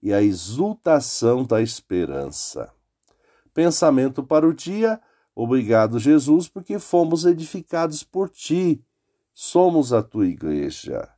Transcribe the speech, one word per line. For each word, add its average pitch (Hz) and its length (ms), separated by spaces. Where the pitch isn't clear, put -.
e 101 100
a 101 120
exultação 123 1200
da 113 160
esperança. 71 1120
Pensamento 139 680
para 156 240
o 165 80
dia. 220 440
Obrigado, 113 640
Jesus, 147 480
porque 202 320
fomos 170 460
edificados 165 760
por 190 240
ti. 170 560
Somos 165 580
a 110 80
tua 104 240
igreja. 73 840